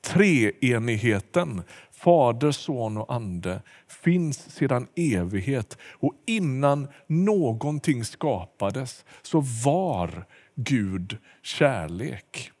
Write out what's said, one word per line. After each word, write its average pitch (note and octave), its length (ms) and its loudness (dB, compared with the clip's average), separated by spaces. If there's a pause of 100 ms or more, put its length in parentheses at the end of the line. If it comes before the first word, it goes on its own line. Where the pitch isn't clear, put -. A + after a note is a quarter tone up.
Treenigheten, A#2+ 1600 2 (280)
Fader, C#3+ 600 4
Son A2+ 460 -4
och A2 160 -6
Ande, F#2 480 -6 (260)
finns E3+ 640 0
sedan B2+ 440 0
evighet, G#2 880 -2
och - 300 -2 (140)
innan C#3+ 600 0 (200)
någonting D3+ 1000 0
skapades G#2 1000 -6 (160)
så - 180 0 (260)
var A2 600 0 (300)
Gud G#2 600 -2 (240)
kärlek. G#2+ 1200 -4